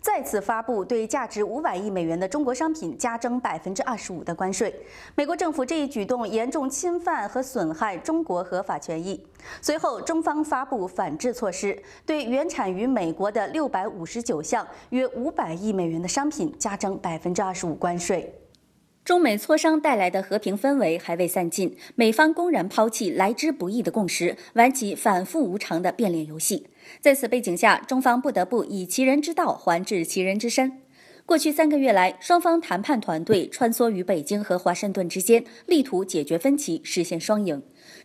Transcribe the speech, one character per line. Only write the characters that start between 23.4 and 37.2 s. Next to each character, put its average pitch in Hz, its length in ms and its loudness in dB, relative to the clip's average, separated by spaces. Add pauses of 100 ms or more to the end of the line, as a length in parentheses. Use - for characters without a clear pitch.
不 269 200 -4
易 226 120 -2
的 165 80 0
共 202 160 0
识， - 300 -2 (160)
玩 240 200 6
起 202 220 -4
反 190 300 2
复 320 180 -2
无 190 140 0
常 175 260 -4
的 185 80 2
变 185 220 0
脸 160 140 -2
游 156 120 -12
戏。 - 300 -4 (320)
在 285 140 8
此 269 120 -2
背 247 140 0
景 175 160 -2
下， 196 220 6
中 262 220 -2
方 254 200 4
不 254 100 0
得 190 140 2
不 214 180 0
以 185 240 -4
其 254 160 0
人 269 180 6
之 320 120 -2
道 302 220 0
还 175 280 0
治 190 220 -2
其 175 160 -2
人 190 180 0
之 233 120 -2
身。 262 320 0 (440)
过 330 120 6
去 311 140 2
三 311 160 4
个 302 100 4
月 262 140 4
来， 185 260 6
双 349 220 4
方 339 200 4
谈 190 220 -2
判 254 180 0
团 165 220 -4
队 180 260 4
穿 233 240 0
梭 240 160 2
于 190 140 -2
北 180 180 0
京 208 220 -4
和 180 160 0
华 180 160 0
盛 202 180 -4
顿 185 160 -2
之 185 140 -4
间， 233 220 6 (220)
力 339 140 6
图 196 240 0
解 160 200 -2
决 165 120 0
分 277 220 2
歧， 165 240 -2
实 - 220 -2
现 170 160 -4